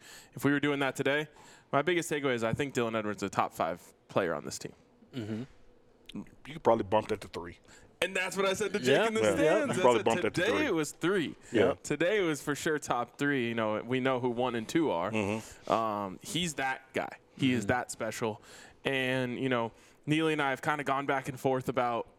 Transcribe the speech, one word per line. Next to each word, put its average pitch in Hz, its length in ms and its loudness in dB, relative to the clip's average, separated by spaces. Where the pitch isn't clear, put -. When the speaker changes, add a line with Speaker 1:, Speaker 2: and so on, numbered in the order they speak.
Speaker 1:
if - 100 -2
we 139 80 4
were 143 80 0
doing 143 180 0
that 135 160 0
today, 147 320 0
my 143 80 6
biggest 165 280 0
takeaway 139 260 0
is 117 100 0
I 113 80 0
think 135 200 -4
Dylan 113 240 0
Edwards 104 260 -4
is 98 40 0
a - 20 -4
top 107 240 -2
five 87 280 -2
player 90 260 0
on 73 120 -6
this - 120 -8
team. - 140 -12
Speaker 2:
Mm-hmm. 110 280 -6
Speaker 3:
You 139 60 -12
could 165 100 -10
probably 113 220 4
bump 107 240 0
that 107 120 -4
to 104 60 -14
three. 90 300 -12
Speaker 1:
And 185 140 -4
that's 185 220 -4
what 196 80 2
I 190 80 4
said 175 200 -4
to 208 60 0
Jake - 100 0
Speaker 2:
Yeah. 180 180 6
Speaker 1:
in 220 80 -2
the 220 60 0
Speaker 3:
Yeah. 104 140 4
Speaker 1:
stands. 165 420 4
Speaker 3:
You - 20 0
Speaker 1:
I - 20 0
Speaker 3:
probably 120 180 8
Speaker 1:
said 101 60 0
Speaker 3:
bumped 117 180 2
that 104 120 0
to 160 60 0
Speaker 1:
today 220 160 2
Speaker 3:
three. 311 100 2
Speaker 1:
it 214 80 0
was 156 160 -2
three. 170 440 -2
Speaker 3:
Yeah. 202 300 4
Speaker 1:
Today 170 380 0
it 185 80 2
was 151 140 -2
for 147 120 -2
sure 151 240 -2
top 123 400 -4
three. 139 300 2
You 117 80 -2
know, 107 300 0
we 127 140 0
know 127 200 2
who 127 100 0
one 120 260 -2
and 110 120 -4
two 156 240 2
are. 87 200 0
Speaker 3:
Mm-hmm. 107 600 -2
Speaker 1:
Um, 104 480 -2
he's 170 340 -4
that 135 260 -4
guy. 85 160 -2
He 131 160 2
is 117 80 0
Speaker 2:
Mm-hmm. 101 80 -6
Speaker 1:
that 123 220 0
special. 110 500 -4
And, 131 560 0
you 131 100 0
know, 117 220 0
Neely 156 260 2
and 151 80 0
I 139 100 2
have 131 100 -4
kinda 151 220 -2
gone 139 240 -2
back 135 220 0
and 127 100 -8
forth 131 280 0
about 120 380 0